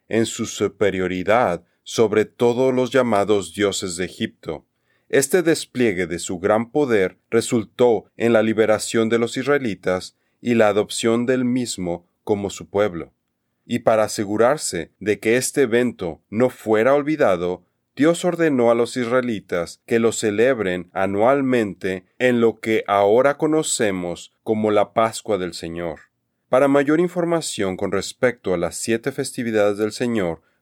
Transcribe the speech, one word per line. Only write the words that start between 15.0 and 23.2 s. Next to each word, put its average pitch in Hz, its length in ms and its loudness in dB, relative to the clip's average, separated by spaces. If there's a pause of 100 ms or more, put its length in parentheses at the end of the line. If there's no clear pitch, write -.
que 113 180 2
este 131 260 0
evento 117 680 -2
no 123 200 2
fuera 110 440 2
olvidado, 117 720 0 (320)
Dios 165 300 2
ordenó 156 460 2
a 117 40 4
los 117 220 -2
israelitas 117 880 -4
que 117 140 2
lo 113 120 4
celebren 104 840 0
anualmente 101 1120 0 (140)
en 123 220 2
lo 113 180 2
que 110 280 -2
ahora 107 500 4